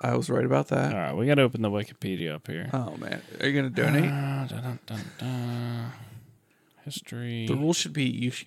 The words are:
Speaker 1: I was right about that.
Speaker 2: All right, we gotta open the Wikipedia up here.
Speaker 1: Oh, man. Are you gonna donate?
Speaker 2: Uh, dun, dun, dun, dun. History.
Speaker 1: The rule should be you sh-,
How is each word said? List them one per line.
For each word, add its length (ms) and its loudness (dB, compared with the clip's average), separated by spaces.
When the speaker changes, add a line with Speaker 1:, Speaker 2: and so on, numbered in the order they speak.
Speaker 1:
I 120 2
was 140 0
right 160 4
about 220 2
that. 260 2
Speaker 2:
All 60 -2
right, 160 -2
we 100 0
gotta 160 6
open 200 4
the 80 2
Wikipedia 680 -4
up 120 -12
here. 260 -6
Speaker 1:
Oh, 240 -4
man. 240 -6
Are 80 0
you 60 2
gonna 160 2
donate? 360 6
Speaker 2:
Uh, 420 0
dun, 160 -6
dun, 220 -4
dun, 160 -6
dun. 720 -4
History. 640 -6
Speaker 1:
The 80 2
rule 180 2
should 200 -2
be 120 0
you 260 0
sh-, 160 -10